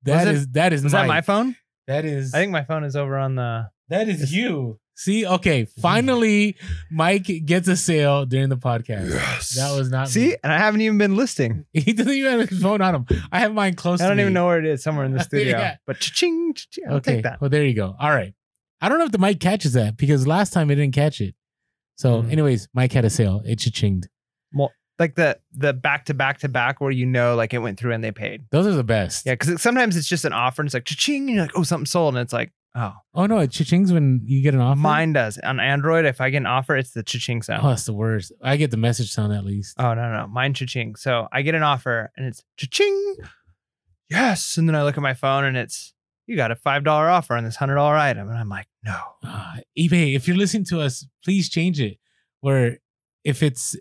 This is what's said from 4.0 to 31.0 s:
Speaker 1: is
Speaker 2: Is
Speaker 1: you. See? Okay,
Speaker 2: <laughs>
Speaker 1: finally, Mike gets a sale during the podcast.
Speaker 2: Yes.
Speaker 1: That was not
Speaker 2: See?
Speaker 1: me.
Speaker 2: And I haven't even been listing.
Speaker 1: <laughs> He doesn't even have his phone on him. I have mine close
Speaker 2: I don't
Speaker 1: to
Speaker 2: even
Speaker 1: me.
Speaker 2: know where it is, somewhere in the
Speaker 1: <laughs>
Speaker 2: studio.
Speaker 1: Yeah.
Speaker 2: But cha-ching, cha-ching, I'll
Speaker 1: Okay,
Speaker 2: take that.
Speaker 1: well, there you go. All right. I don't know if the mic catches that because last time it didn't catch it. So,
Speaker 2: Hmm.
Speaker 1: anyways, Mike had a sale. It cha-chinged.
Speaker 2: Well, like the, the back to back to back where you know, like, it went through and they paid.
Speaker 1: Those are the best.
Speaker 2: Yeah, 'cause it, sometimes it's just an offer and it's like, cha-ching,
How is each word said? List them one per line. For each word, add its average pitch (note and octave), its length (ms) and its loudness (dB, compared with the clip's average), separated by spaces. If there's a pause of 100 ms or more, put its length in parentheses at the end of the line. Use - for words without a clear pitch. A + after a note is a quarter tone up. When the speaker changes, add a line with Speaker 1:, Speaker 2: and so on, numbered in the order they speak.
Speaker 1:
is E3+ 140 -2
Speaker 2:
Is C#3 120 -2
Speaker 1:
you. D3+ 460 -2 (160)
See? G#3 300 0
Okay, F3 400 2
Speaker 2:
<laughs> - 160 -16
Speaker 1:
finally, A3 720 2 (340)
Mike F#3 400 2 (160)
gets F3 220 2
a F#3 80 4
sale C#3+ 500 2
during C3 220 0
the C3+ 100 0
podcast. A#2 520 -2
Speaker 2:
Yes. B2 460 -4
Speaker 1:
That C#3 200 -2
was C3 160 -2
not C3 160 -2
Speaker 2:
See? A3 220 2
Speaker 1:
me. - 140 0
Speaker 2:
And D#3 100 0
I D#3 60 4
haven't G#3+ 220 2
even G#3+ 160 2
been G3+ 200 2
listing. C3 520 -2
Speaker 1:
<laughs> - 40 -20
He D3+ 180 2
doesn't A#3+ 220 2
even C4+ 260 2
have - 100 0
his F#3 120 -2
phone G3+ 200 2
on F#3 140 2
him. B2 100 -2 (260)
I F3+ 80 0
have G#3+ 140 2
mine G3 220 0
close F3 240 0
Speaker 2:
I F3+ 80 2
don't G3+ 100 4
Speaker 1:
to G3+ 40 4
Speaker 2:
even F#3+ 120 2
Speaker 1:
me. - 20 2
Speaker 2:
know F3 100 2
where E3+ 140 4
it D#3 60 -2
is, D3 180 0
somewhere D3+ 220 -2
in C3 60 -2
the C3 80 0
Speaker 1:
<laughs> - 40 0
Speaker 2:
studio. C3+ 340 0
Speaker 1:
Yeah. - 180 -2 (100)
Speaker 2:
But - 140 -8
cha-ching, E4+ 540 -2
cha-ching, - 340 -14
I'll C#3+ 100 -2
Speaker 1:
Okay, B2+ 180 0
Speaker 2:
take A2 80 -2
that. A#2+ 180 -4
Speaker 1:
well, C#3+ 80 0
there D3 160 2
you C3 80 2
go. G2 260 -2
All D3 120 2
right. G2+ 220 0 (460)
I F#3 80 0
don't D4 120 2
know E4+ 60 2
if B3+ 60 -4
the G#3+ 60 0
mic F#3+ 240 2
catches F3+ 320 0
that G#2+ 240 2
because C#3 300 2
last F#3 260 2
time D#3 180 2
it C#3+ 40 4
didn't C#3+ 180 2
catch C#3+ 260 0
it. G2 160 -4 (600)
So, A#2+ 260 2
Speaker 2:
Hmm. A#2 100 -2
Speaker 1:
anyways, C#3+ 420 2
Mike B2 200 2
had B2+ 100 4
a A2 60 4
sale. G#2 360 0
It A2+ 140 -4
cha-chinged. G2 460 0 (480)
Speaker 2:
Well, C#3 180 0 (280)
like E3 160 0
the, D#3+ 240 0 (120)
the C#3+ 220 -2
back C#3 320 -2
to D3+ 80 -4
back C3+ 280 0
to C#3+ 80 -4
back B2+ 300 0
where C#3 120 -2
you B2+ 160 0
know, B2 280 2
like, A2+ 180 0
it A#2+ 60 -2
went G#2+ 200 -6
through A#2+ 140 -2
and A2+ 100 -4
they A2 80 -4
paid. A2 400 -10
Speaker 1:
Those F3 160 4
are G3+ 60 2
the C3+ 100 0
best. G#2+ 420 -2
Speaker 2:
Yeah, B2+ 100 0
'cause C3+ 140 -4
it, E3+ 100 -4
sometimes A#3+ 380 2
it's D3 100 -4
just E3+ 160 -2
an D3+ 100 -2
offer B2+ 280 -2
and D3 60 -2
it's C3+ 80 -6
like, B2 100 -4
cha-ching, C#4 420 -2